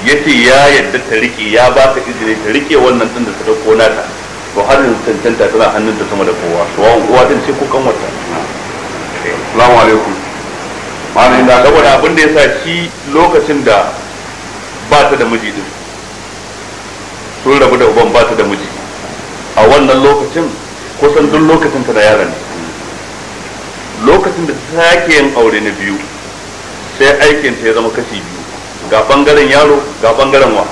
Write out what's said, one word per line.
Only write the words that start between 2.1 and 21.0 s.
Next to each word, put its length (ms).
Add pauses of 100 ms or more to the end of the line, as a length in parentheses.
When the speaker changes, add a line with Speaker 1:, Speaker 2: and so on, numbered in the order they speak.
Speaker 1:
ta 80
riƙe 240
wannan 340
ɗin 140
da 80
ta 120
ɗauko 300
nata, 300 (500)
to 80
har 160
yanzu 240
cancanta 480
tana 220
hannunta 360
sama 160
da 80
kowa, 320 (120)
sawa'un 320
uwa 180
din 180
ce 80
ko 140
kanwata. 400 (1120)
Speaker 2:
Assalamu 640
alaikum. 340 (1000)
Malam, 320
da 180
Speaker 1:
Saboda 340
abin 160
da 80
ya 100
sa 100 (200)
shi 260 (220)
lokacin 540
da 280 (960)
ba 200
ta 80
da 80
miji 280
din, 120 (1800)
sun 160
rabu 180
da 100
uban 260
ba 120
ta 100
da 100
miji, 240 (880)
a 100
wannan 340
lokacin 480 (520)